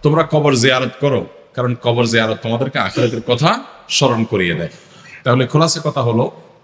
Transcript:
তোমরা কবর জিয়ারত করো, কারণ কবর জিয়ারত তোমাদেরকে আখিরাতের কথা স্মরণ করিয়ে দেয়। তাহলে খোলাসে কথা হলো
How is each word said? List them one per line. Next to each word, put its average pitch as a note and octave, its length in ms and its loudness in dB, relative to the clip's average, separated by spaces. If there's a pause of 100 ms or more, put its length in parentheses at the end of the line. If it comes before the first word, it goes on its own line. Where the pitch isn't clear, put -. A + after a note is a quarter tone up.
তোমরা D#3 200 2
কবর D3 320 2
জিয়ারত B2+ 360 2 (100)
করো, B2 260 0 (280)
কারণ B2 280 -2
কবর A#2+ 220 2
জিয়ারত A2+ 380 0
তোমাদেরকে B2 360 -4
আখিরাতের A2 420 -2
কথা D#3+ 420 0 (260)
স্মরণ A#2+ 360 0
করিয়ে F#2 300 0
দেয়। E2 140 -6 (560)
তাহলে B2+ 220 2
খোলাসে D#3 380 0
কথা C#3+ 180 -2
হলো A#2 280 0 (340)